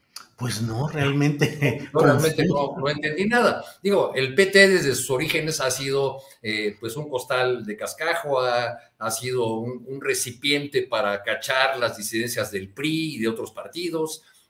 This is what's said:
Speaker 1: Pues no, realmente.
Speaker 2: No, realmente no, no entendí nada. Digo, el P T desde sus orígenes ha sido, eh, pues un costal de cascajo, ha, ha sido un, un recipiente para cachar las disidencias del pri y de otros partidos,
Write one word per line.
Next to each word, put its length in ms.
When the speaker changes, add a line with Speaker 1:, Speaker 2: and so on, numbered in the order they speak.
Speaker 1:
Pues 240
no, 260
realmente. 1040
Speaker 2:
No, 60
realmente 460
no, 320
no 120
entendí 360
nada. 380
Digo, 320
el 200
P 120
T 220
desde 260
sus 140
orígenes 500
ha 100
sido, 520
eh, 380
pues 160
un 140
costal 560
de 100
cascajo, 640
ha, 380
ha 140
sido 440
un, 320
un 140
recipiente 840
para 400
cachar 540
las 200
disidencias 540
del 220
pri 420
y 40
de 80
otros 240
partidos, 720